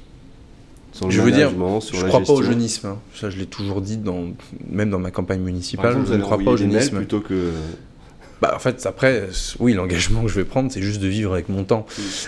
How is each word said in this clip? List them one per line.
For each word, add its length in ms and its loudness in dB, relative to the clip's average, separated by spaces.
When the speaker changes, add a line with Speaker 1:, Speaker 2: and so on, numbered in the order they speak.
Speaker 1:
Sur 180 -4
Speaker 2:
Je 100 4
veux 100 6
dire, 200 6
Speaker 1:
l'aménagement, 300 0
sur 180 -6
Speaker 2:
je 40 0
Speaker 1:
la 60 0
Speaker 2:
crois 140 6
pas 100 4
au 60 8
Speaker 1:
gestion ? 140 2
Speaker 2:
jeunisme, 360 -2
hein. 100 -8
Ça, 160 -6
je 60 -10
l'ai 100 -6
toujours 340 -4
dit, 160 -6
dans, 360 -4
même 220 0
dans 80 -2
ma 140 -4
campagne 280 -2
municipale, 420 -4
Speaker 1:
Par 100 4
exemple, 140 0
Speaker 2:
je 60 0
Speaker 1:
vous 60 4
Speaker 2:
ne 40 2
Speaker 1:
allez 20 -2
Speaker 2:
crois 140 2
pas 120 2
au 40 6
Speaker 1:
envoyer 120 2
des 60 4
mails 100 4
Speaker 2:
jeunisme. 140 0
Speaker 1:
plutôt 240 -2
que 320 -2
Speaker 2:
Bah, 160 2
en 20 -10
fait, 280 -2
après, 460 0
c-, 280 -6
oui, 140 4
l'engagement 480 2
que 60 0
je 60 -2
vais 120 0
prendre, 260 -2
c'est 80 -8
juste 200 -2
de 60 -2
vivre 280 0
avec 160 -4
mon 120 -2
temps. 220 0
Speaker 1:
Oui. 60 -8